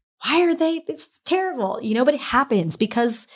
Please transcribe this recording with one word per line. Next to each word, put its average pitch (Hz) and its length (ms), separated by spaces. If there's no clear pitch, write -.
why 320 180
are 339 120
they, 330 320
it's - 380
terrible, 330 560
you 214 140
know, 240 100
but 294 80
it 294 80
happens 220 560
because, 233 580